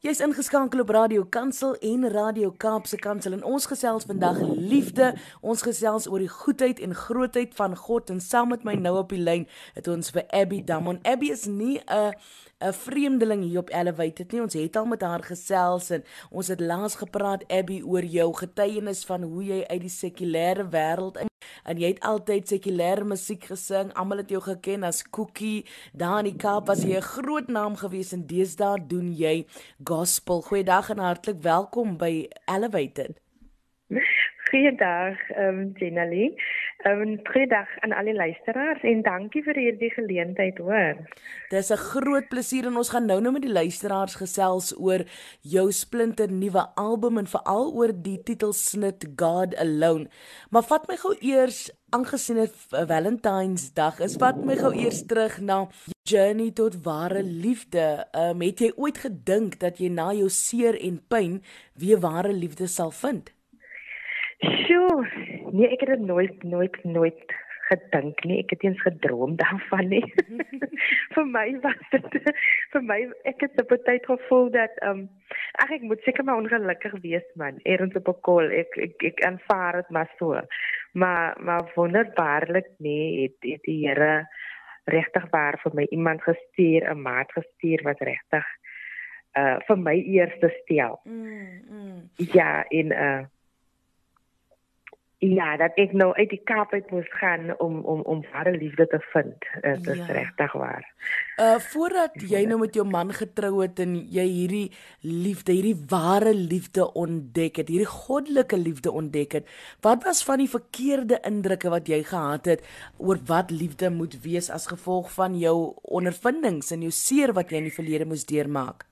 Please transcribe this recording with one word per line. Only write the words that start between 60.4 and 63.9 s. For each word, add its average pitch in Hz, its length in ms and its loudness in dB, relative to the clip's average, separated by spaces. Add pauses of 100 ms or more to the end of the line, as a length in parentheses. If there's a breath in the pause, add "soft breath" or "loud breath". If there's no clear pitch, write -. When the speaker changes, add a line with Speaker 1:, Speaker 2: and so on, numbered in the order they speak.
Speaker 1:
en 175 280 -4
pyn 190 340 0 (320 loud breath)
weer 202 260 6
ware 175 320 0
liefde 175 360 -4
sal 170 220 -2
vind? - 420 -4 (1040 loud breath)